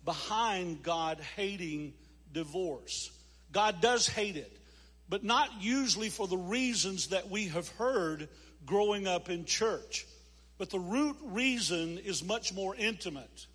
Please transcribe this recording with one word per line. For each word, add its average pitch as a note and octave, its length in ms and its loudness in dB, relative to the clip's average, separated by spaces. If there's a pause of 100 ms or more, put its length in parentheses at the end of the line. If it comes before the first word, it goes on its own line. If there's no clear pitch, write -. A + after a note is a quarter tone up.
behind F3+ 760 0
God D#3+ 380 0 (160)
hating E3+ 560 -4 (400)
divorce. D#3 800 -4 (400)
God G3+ 280 4
does A#3 280 6
hate G#3 280 0
it, - 220 -10 (500)
but G3 140 0
not B3+ 260 6 (120)
usually A3+ 480 2
for G3+ 180 -2
the F#3 100 0
reasons G3 720 0
that F#3+ 220 0
we G3+ 180 -2
have D#3+ 200 -2
heard E3+ 600 0 (380)
growing G3+ 400 2
up F3+ 240 0
in F3 140 -2
church. - 600 0 (500)
But F#3 140 -6
the G3 80 -2
root C4 420 0
reason F#3 760 0
is F#3 240 -4
much G3+ 320 -2
more F#3+ 220 -2
intimate. F3 800 -4